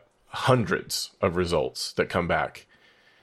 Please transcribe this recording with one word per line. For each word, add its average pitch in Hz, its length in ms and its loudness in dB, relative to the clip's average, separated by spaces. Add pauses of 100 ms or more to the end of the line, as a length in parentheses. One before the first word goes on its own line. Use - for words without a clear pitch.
(260)
hundreds - 920 0
of 90 160 2
results 85 560 0
that - 160 0
come 87 180 0
back. 80 400 -2 (560)